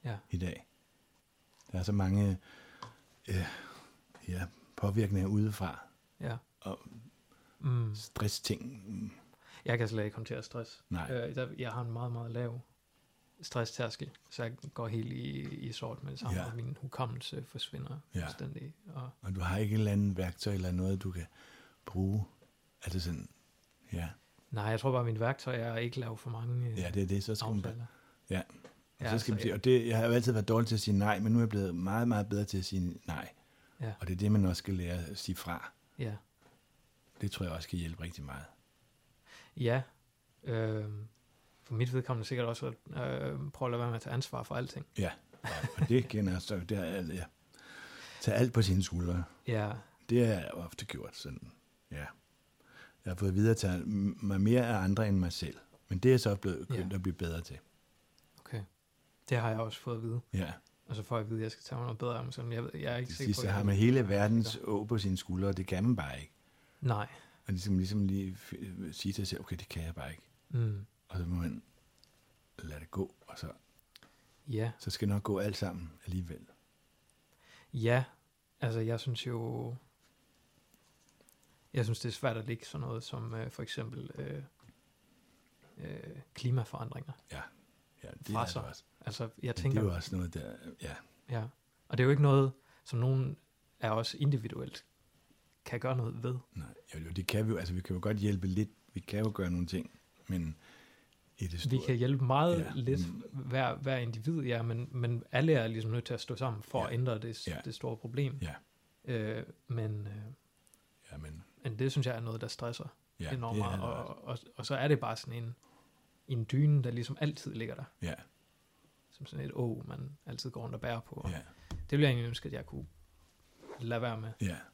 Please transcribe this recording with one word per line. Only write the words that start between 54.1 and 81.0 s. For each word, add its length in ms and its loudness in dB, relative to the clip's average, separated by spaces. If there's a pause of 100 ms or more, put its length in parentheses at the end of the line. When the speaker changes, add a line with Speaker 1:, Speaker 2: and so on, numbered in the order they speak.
Speaker 2:
mig 140 2
mere 260 8
af 100 2
andre 320 4
end 100 4
mig 140 2
selv. 240 -6 (320)
Men 100 0
det 160 8
er 40 8
så 180 2
blevet 240 -2
Speaker 1:
Ja. 40 -8
Speaker 2:
begyndt 280 -2
at 100 -2
blive 120 0
bedre 260 -4
til. 180 -12 (840)
Speaker 1:
Okay. 220 -8 (680)
Det 100 2
har 120 2
jeg 100 0
også 200 -4
fået 160 -4
at 60 -6
vide. 180 -2 (120)
Speaker 2:
Ja. 200 0 (340)
Speaker 1:
Og 100 -6
så 60 -6
får 140 -2
jeg 80 0
at 60 -6
vide, 100 -2
at 20 0
jeg 100 -2
skal 120 -18
tage 120 -6
mig 80 -4
noget 140 -4
bedre 200 -2
om, 140 -6
sådan, 200 -6
jeg 120 -2
ved, 100 -6
jeg 180 -4
er 40 -2
ikke 120 -4
Speaker 2:
Til 80 -8
Speaker 1:
sikker 120 0
Speaker 2:
sidst, 100 2
Speaker 1:
på, 40 -2
Speaker 2:
så 60 0
Speaker 1:
at 40 2
Speaker 2:
har 80 2
Speaker 1:
jeg 60 4
Speaker 2:
man 100 6
hele 220 8
Speaker 1:
er 40 6
Speaker 2:
verdens 440 6
Speaker 1:
sikker. 220 -4
Speaker 2:
å 160 0
på 140 2
sine 180 2
skuldre, 320 0
og 80 2
det 100 -2
kan 180 2
man 120 6
bare 240 -4
ikke. 120 -14 (480)
Speaker 1:
Nej. 280 2 (380)
Speaker 2:
Og 60 -2
ligesom, 260 2
ligesom 280 2
lige 340 0
f-, 520 -8
sige 200 -2
til 20 -4
sig 120 -2
selv, 140 -4
"Okay, 160 -8
det 120 -12
kan 160 -6
jeg 100 -6
bare 160 -8
ikke." 120 -14 (260)
Speaker 1:
Mm. 380 0 (220)
Speaker 2:
Og 100 -6
så 80 -2
må 80 0
man 280 -2 (960)
lade 220 -12
det 100 -16
gå, 240 -2 (120)
og 120 -16
så 120 -6 (1000)
Speaker 1:
Ja. 300 2
Speaker 2:
så 120 -4
skal 180 2
det 60 6
nok 80 2
gå 160 2
alt 180 0
sammen 360 -4 (140)
alligevel. 400 -4 (1300)
Speaker 1:
Ja, 320 4 (560)
altså 200 0
jeg 200 0
synes 260 -4
jo, 480 -4 (2000)